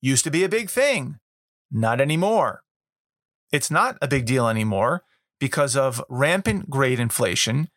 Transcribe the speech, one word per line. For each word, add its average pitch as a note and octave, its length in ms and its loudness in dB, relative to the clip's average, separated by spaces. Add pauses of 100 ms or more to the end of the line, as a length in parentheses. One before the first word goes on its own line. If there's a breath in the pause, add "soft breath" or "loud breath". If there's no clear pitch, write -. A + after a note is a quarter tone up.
Used - 240 0
to D#3 80 -4
be E3 100 2
a F#3+ 60 0
big G#3+ 200 -2
thing. B3 520 -2 (500)
Not A2+ 300 0
anymore. D#3+ 640 0 (880)
It's C#3+ 180 0
not G3+ 320 0
a C#3 60 -4
big B2+ 180 0
deal B2 220 2
anymore A2 560 0 (340)
because C#3 380 0
of C3 320 0
rampant F3 640 0
grade C3 280 2
inflation A#2 800 0